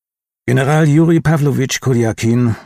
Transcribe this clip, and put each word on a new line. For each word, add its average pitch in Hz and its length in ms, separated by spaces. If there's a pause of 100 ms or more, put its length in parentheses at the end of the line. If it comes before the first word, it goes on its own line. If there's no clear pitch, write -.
(440)
General 135 420
Juri 160 340
Pawlowitsch 139 600
Kurjakin 117 760 (120)